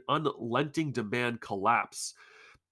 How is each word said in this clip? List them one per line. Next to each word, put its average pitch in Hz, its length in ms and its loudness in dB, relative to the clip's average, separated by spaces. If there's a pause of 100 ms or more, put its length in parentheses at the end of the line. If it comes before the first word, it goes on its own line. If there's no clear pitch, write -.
unlenting 143 840 0
demand 117 480 0
collapse." 104 760 0 (580)